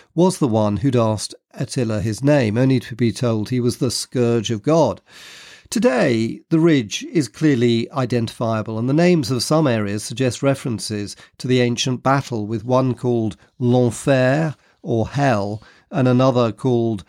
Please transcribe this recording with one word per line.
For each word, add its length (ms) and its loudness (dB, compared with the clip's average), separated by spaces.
was 220 2
the 100 0
one 300 2
who'd 180 0
asked 400 -2
Attila 480 -4
his 200 -4
name, 360 2
only 220 4
to 140 -14
be 180 0
told 360 -2
he 120 -2
was 180 -2
the 120 0
Scourge 600 -2
of 120 -4
God. 380 2
Today, 800 0
the 100 2
ridge 500 2
is 180 -2
clearly 640 0
identifiable, 840 -4
and 120 -2
the 20 0
names 380 2
of 120 -2
some 240 2
areas 380 -2
suggest 380 -4
references 760 -4
to 100 -8
the 120 4
ancient 420 0
battle, 440 -2
with 160 -6
one 300 0
called 460 -2
L'Enfer, 960 2
or 280 -2
Hell, 520 -2
and 160 0
another 460 4
called 560 0